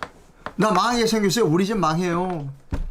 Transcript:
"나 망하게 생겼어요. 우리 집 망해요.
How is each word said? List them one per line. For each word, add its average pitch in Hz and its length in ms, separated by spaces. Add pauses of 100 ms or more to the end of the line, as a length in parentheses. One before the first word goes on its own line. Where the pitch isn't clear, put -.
(580)
"나 196 140
망하게 226 340
생겼어요. 214 400
우리 170 200
집 220 120
망해요. 170 720 (400)